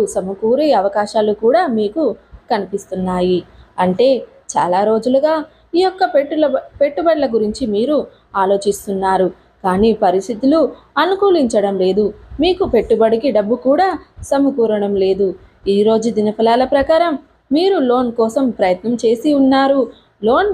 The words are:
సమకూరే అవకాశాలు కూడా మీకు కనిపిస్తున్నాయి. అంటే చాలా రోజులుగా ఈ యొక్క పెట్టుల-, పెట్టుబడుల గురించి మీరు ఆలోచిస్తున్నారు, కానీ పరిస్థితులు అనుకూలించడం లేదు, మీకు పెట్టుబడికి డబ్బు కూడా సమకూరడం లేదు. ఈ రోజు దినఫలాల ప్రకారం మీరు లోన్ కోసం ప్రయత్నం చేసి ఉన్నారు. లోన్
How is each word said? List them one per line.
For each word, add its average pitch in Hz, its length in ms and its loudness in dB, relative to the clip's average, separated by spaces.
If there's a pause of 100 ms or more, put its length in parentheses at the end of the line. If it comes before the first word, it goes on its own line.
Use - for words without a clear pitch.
సమకూరే 220 640 -2
అవకాశాలు 208 600 0 (120)
కూడా 294 220 4
మీకు 220 380 -2 (460)
కనిపిస్తున్నాయి. 185 880 -2 (400)
అంటే 185 300 2 (460)
చాలా 175 300 0
రోజులుగా 254 500 2 (400)
ఈ 349 80 2
యొక్క 370 220 0 (100)
పెట్టుల-, 285 480 0 (180)
పెట్టుబడుల 302 540 0
గురించి 214 320 -2
మీరు 226 300 0 (400)
ఆలోచిస్తున్నారు, 190 920 0 (360)
కానీ 196 280 2 (120)
పరిస్థితులు 240 560 0 (420)
అనుకూలించడం 330 760 0
లేదు, 190 260 0 (360)
మీకు 359 260 0
పెట్టుబడికి 226 720 0
డబ్బు 208 160 -2 (140)
కూడా 339 200 2 (340)
సమకూరడం 226 720 0 (100)
లేదు. 190 240 0 (360)
ఈ 196 180 0
రోజు 220 280 2
దినఫలాల 220 540 0
ప్రకారం 320 480 2 (400)
మీరు 370 240 2 (120)
లోన్ 247 240 0
కోసం 226 380 -2
ప్రయత్నం 196 440 -2
చేసి 233 400 0
ఉన్నారు. 269 460 2 (440)
లోన్ 311 300 2